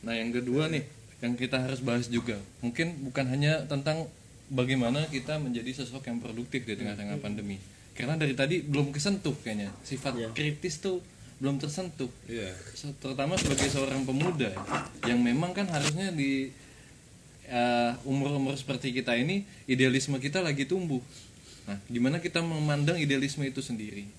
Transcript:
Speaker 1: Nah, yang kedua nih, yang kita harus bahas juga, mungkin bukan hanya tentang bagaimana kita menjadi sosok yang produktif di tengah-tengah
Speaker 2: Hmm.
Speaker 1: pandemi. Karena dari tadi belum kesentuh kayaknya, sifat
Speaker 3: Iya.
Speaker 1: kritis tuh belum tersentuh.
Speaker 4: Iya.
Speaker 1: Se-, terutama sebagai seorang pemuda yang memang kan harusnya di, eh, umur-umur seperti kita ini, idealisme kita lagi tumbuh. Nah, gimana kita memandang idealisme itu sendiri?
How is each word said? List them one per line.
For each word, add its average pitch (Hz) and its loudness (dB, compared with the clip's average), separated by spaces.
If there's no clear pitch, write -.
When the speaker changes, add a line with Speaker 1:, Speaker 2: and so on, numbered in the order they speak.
Speaker 1:
Nah, 117 -4
yang 113 0
kedua 127 2
nih, 156 0
yang 120 0
kita 127 0
harus 127 -2
bahas 120 2
juga, 117 0
mungkin 160 0
bukan 135 0
hanya 147 2
tentang 151 0
bagaimana 131 2
kita 151 -4
menjadi 127 -2
sosok 131 -8
yang 120 -4
produktif 117 -4
di 113 -4
tengah-tengah 104 -4
Speaker 2:
Hmm. - -6
Speaker 1:
pandemi. 101 -4
Karena 139 -2
dari 151 2
tadi 139 2
belum 147 2
kesentuh 160 0
kayaknya, 104 -4
sifat 131 -4
Speaker 3:
Iya. 113 -2
Speaker 1:
kritis 147 -2
tuh 185 -2
belum 139 0
tersentuh. 151 -4
Speaker 4:
Iya. 110 -6
Speaker 1:
Se-, - -8
terutama 139 -2
sebagai 139 2
seorang 135 2
pemuda 135 2
yang 120 4
memang 131 4
kan 196 0
harusnya 156 0
di, 139 2
eh, 120 4
umur-umur 135 2
seperti 135 -2
kita 123 0
ini, 165 2
idealisme 131 4
kita 147 0
lagi 143 2
tumbuh. 151 0
Nah, 101 -6
gimana 123 2
kita 170 -2
memandang 151 4
idealisme 143 2
itu 135 -2
sendiri? 107 -6